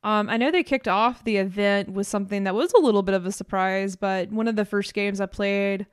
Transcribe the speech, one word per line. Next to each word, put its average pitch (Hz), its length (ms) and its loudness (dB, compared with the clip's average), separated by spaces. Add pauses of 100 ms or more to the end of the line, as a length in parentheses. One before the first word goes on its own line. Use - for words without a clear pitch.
Um, 208 260 0
I 226 80 0
know 262 140 2
they 349 100 2
kicked 269 260 -2
off 220 360 2
the 214 140 0
event 202 520 0
with 196 160 -4
something 196 380 -4
that 190 100 0
was 277 200 0
a 494 60 8
little 220 220 4
bit 190 140 0
of 180 100 -2
a 190 60 -4
surprise, 190 640 -2
but 190 360 -4
one 220 160 -2
of 226 80 -2
the 208 80 0
first 202 300 -2
games 202 260 -2
I 196 60 -2
played 202 680 -2